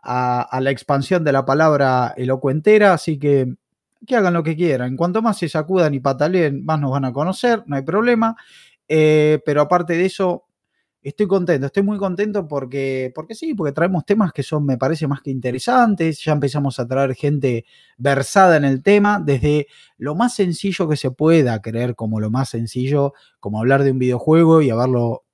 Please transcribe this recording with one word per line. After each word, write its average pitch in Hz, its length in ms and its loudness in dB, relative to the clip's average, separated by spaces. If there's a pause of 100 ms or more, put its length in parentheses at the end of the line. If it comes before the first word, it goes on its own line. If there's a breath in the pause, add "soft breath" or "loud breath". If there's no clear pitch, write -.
a, 127 400 -2
a 127 220 -4
la 135 80 0
expansión 139 520 -2
de 151 100 0
la 135 120 2
palabra 135 720 2
elocuentera, 151 760 2
así 156 240 -4
que, 135 360 2 (520)
que 254 100 -2
hagan 190 160 2
lo 170 100 0
que 156 140 -2
quieran. 131 400 -2
Cuanto 180 240 -2
más 220 160 0
se 165 140 -4
sacudan 160 420 0
y 135 80 -4
pataleen, 139 640 0
más 156 160 -2
nos 139 120 -2
van 139 120 -2
a 127 80 -4
conocer, 190 540 -2
no 147 100 -4
hay 139 60 -4
problema. 226 540 0 (520 soft breath)
Eh, 156 560 4
pero 147 160 0
aparte 170 360 0
de 175 100 2
eso, 180 380 -2 (600)
estoy 147 220 -2
contento, 175 400 0
estoy 202 180 -2
muy 208 140 -2
contento 196 480 -4
porque, 135 680 -4
porque 160 200 -12
sí, 320 200 -6
porque 156 180 -4
traemos 190 320 0
temas 202 280 0
que 143 100 -6
son, 147 240 -2
me 135 100 0
parece, 147 300 -2
más 139 140 -4
que 147 100 -10
interesantes. 165 920 0
Ya 156 80 0
empezamos 143 480 -2
a 117 80 -4
traer 131 260 0
gente 135 500 -2 (320 soft breath)
versada 143 600 4
en 147 80 2
el 135 180 0
tema, 202 420 4
desde 147 440 0 (300 soft breath)
lo 143 180 -6
más 233 180 0
sencillo 180 540 -2
que 151 80 0
se 131 160 -4
pueda 143 500 2
creer 117 320 -4
como 110 260 -4
lo 107 100 -2
más 131 200 -2
sencillo, 131 640 -2 (240 soft breath)
como 104 220 -6
hablar 135 240 2
de 139 80 2
un 131 80 -2
videojuego 156 640 4
y 135 80 2
haberlo 120 640 -2